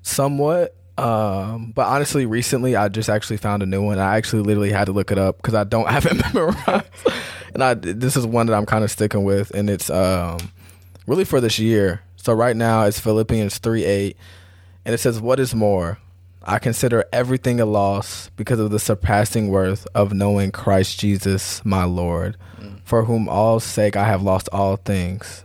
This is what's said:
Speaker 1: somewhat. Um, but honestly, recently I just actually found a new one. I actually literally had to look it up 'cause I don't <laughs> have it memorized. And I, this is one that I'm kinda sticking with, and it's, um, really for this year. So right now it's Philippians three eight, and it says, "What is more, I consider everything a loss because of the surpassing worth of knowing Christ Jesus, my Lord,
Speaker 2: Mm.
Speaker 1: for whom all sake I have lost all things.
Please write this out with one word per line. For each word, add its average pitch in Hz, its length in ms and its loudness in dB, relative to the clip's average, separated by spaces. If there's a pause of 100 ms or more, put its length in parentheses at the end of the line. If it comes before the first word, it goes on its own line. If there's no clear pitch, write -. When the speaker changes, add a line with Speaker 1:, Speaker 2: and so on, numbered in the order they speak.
Speaker 1:
somewhat. 143 720 0 (220)
Um, 110 760 -2
but 123 120 2
honestly, 139 380 0
recently 120 500 0
I 104 140 2
just 110 200 -2
actually 107 280 -2
found 104 260 -2
a - 20 -2
new 98 180 0
one. 104 160 0
I 98 180 2
actually 110 260 0
literally 101 280 2
had 101 140 2
to 98 60 -4
look 98 200 -2
it 98 60 2
up 95 240 0
'cause 113 140 -2
I 104 80 2
don't 113 260 0
<laughs> - 0 -
have 139 160 2
it 180 100 2 (180)
memorized. 208 520 0 (680)
And 131 100 0
I, 127 120 4
this 117 420 -2
is 120 80 0
one 117 220 2
that 113 80 2
I'm 104 100 2
kinda 110 240 0
sticking 104 340 0
with, 98 280 0
and 101 180 -2
it's, 98 200 -2
um, 90 480 0 (680)
really 175 160 2
for - 160 0
this 113 200 0
year. 104 420 2 (240)
So 120 80 2
right 117 220 2
now 113 300 2
it's 104 140 0
Philippians 110 600 0
three 113 260 0
eight, 98 320 -2 (680)
and 117 120 -2
it - 40 -4
says, 113 220 0
"What 127 180 0
is 127 140 0
more, 101 460 0 (440)
I 101 160 0
consider 117 540 0
everything 123 460 0
a 113 60 2
loss 101 680 -2
because 113 240 -2
of 107 120 0
the 104 80 0
surpassing 107 680 0
worth 95 440 0
of 101 180 2
knowing 101 400 2
Christ - 480 0
Jesus, 98 640 -2
my 95 200 0
Lord, 87 520 -2 (240)
Speaker 2:
Mm. 101 240 -18
Speaker 1:
for 113 220 2
whom 113 240 0
all 110 300 2
sake 104 360 0
I 101 100 2
have 98 180 2
lost 95 280 0
all 98 260 0
things. 95 680 -6